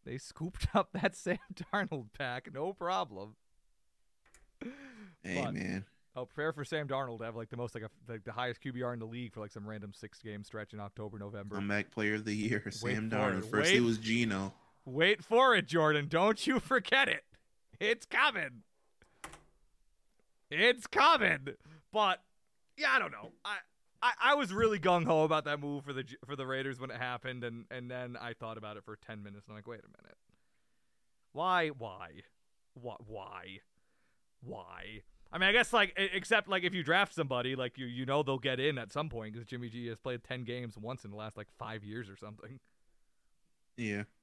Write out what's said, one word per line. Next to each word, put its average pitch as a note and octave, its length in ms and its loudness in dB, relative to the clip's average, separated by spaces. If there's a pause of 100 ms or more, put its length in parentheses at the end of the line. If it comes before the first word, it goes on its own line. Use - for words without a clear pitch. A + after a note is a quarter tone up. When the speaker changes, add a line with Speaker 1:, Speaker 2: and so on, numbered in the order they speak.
Speaker 1:
They B2+ 140 -8
scooped - 520 -6
<laughs> - 40 -4
up G3 200 4
that - 220 0
Sam - 220 -2 (160)
Darnold E3+ 540 -4 (100)
pack, B2+ 360 -6
no D#3+ 200 -4
problem. D3 640 -4 (1900)
Speaker 2:
Hey, F2+ 200 -2
Speaker 1:
But - 100 -4
Speaker 2:
man. F#2+ 320 -6 (300)
Speaker 1:
oh, B2+ 100 -8
prepare D#3 280 -4
for D3 120 -8
Sam D3+ 220 -4
Darnold C3 320 -4
to A2+ 60 -6
have, A2+ 100 -8
like, A2+ 140 -8
the A#2 80 -10
most, A#2+ 180 -6
like, A2 80 -8
a, A2 60 -10 (220)
like, A2 120 -10
the A#2 80 -10
highest A#2+ 300 -4
Q C3 120 -6
B B2 80 -6
R B2 120 -2
in A#2 60 -8
the A2 60 -8
league A#2 280 -10
for, A2+ 60 -12
like, G#2 120 -10
some G#2 160 -12
random G#2 260 -10
six-game G#2 500 -12
stretch G#2+ 300 -10
in G#2 60 -10
October, G#2 400 -10
November. G2+ 360 -8
Speaker 2:
Comeback G2+ 360 0
player G#2+ 240 2
of G#2+ 100 -4
the G#2+ 80 0
year, G#2+ 320 0
Speaker 1:
Wait G#2 80 -8 (220)
Speaker 2:
Sam A2 140 -2
Speaker 1:
for A2 60 -2
Speaker 2:
Darnold. G2+ 240 2
Speaker 1:
it. G#2 60 -4
Speaker 2:
First A2+ 260 4
Speaker 1:
Wait, G3 60 8
Speaker 2:
it A#2+ 40 8
was A#2 160 6
Geno. A2 560 0 (320)
Speaker 1:
wait E3 380 4
for B3 320 8
it, F3 120 2
Jordan. D3+ 420 4
Don't F#3+ 380 4
you C4 120 4
forget C4 480 4
it. - 160 -2 (560)
It's A3+ 280 0
coming. F#3+ 560 0 (1900)
It's A3+ 380 4
coming. G3+ 600 6 (420)
But, G#3 320 2 (540)
yeah, C#4+ 140 2
I C4 80 6
don't F3 120 0
know. A2 200 -14 (140)
I, G3+ 120 -4 (460)
I, A#3+ 80 6 (120)
I C4+ 120 8
was B3 180 0
really A3 260 4
gung-ho E3 440 6
about D#3 220 4
that D3 140 -2
move C#3+ 260 -6
for C#3 80 -8
the C3 100 -4
G-, C3 220 -14
for C3+ 100 -8
the C3 100 -6
Raiders C3 340 -4
when B2+ 120 -8
it A#2 60 -10
happened, B2 460 -6
and, A#2 280 -8
and B2 180 -10
then B2 300 -8
I A#2 140 -10
thought A2 240 -10
about G#2+ 200 -12
it G2 60 -16
for G#2+ 120 -14
ten G#2+ 280 -14
minutes, G2+ 240 -16
and G#2+ 60 -18
I'm G#2+ 40 -14
like, G#2 100 -16
"Wait A#2+ 120 -12
a - 240 -20
minute. G1+ 140 -20 (1160)
Why, E3+ 360 2
why? G2+ 400 -10 (640)
Wha-, A#2+ 300 -10
why? F#2+ 540 -14 (840)
Why?" F#2+ 600 -14 (280)
I - 60 -6
mean, F#3+ 100 4
I G3+ 40 6
guess, A#3 200 4
like, G3+ 180 6 (100)
e-, G3 140 2
except, G3+ 360 2
like, F#3 140 2
if F3+ 100 0
you F3+ 100 -2
draft F3+ 300 4
somebody, C3 420 0
like, B2+ 220 -4
you, C3 80 -8
you B2 220 -6
know C#3+ 160 4
they'll C3+ 160 0
get C3 200 0
in C#3 200 2
at A2 120 -10
some D#3 160 -4
point, A2 280 -8
'cause A#2 100 -10
Jimmy B2 240 -8
G A#2 160 -10
has A2+ 140 -6
played B2 240 -6
ten B2+ 220 -8
games A#2+ 340 -6
once A#2+ 260 -8
in G2+ 60 -10
the G2+ 60 -12
last, G#2+ 200 -10
like, G#2 220 -14
five A2 240 -8
years G#2 260 -10
or G2 80 -18
something. G#2 420 -16 (1160)
Speaker 2:
Yeah. G#2 260 -2 (200)